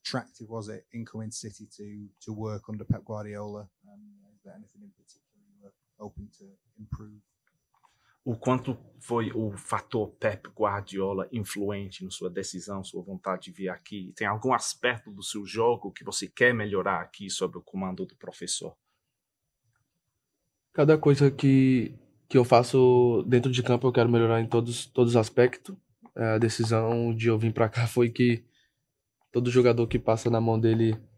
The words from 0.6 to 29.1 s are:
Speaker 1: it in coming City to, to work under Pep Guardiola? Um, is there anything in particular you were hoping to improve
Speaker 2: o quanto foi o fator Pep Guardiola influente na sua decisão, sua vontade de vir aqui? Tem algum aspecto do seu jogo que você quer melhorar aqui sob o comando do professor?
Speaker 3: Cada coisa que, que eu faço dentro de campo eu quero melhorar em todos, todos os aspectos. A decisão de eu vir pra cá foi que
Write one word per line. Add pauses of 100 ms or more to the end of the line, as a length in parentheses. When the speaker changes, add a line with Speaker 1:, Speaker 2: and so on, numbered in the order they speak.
Speaker 1:
it
in
coming
City
to, (140)
to
work
under
Pep
Guardiola? (240)
Um, (320)
is
there
anything
in
particular
you
were (260)
hoping (100)
to (340)
improve (1080)
Speaker 2:
o
quanto (220)
foi
o
fator (100)
Pep
Guardiola
influente
na
sua
decisão,
sua
vontade
de
vir
aqui?
Tem
algum
aspecto
do
seu
jogo
que
você
quer
melhorar
aqui
sob
o
comando
do
professor? (2000)
Speaker 3:
Cada
coisa
que, (320)
que
eu
faço
dentro
de
campo
eu
quero
melhorar
em
todos,
todos
os
aspectos. (400)
A
decisão
de
eu
vir
pra
cá
foi
que (880)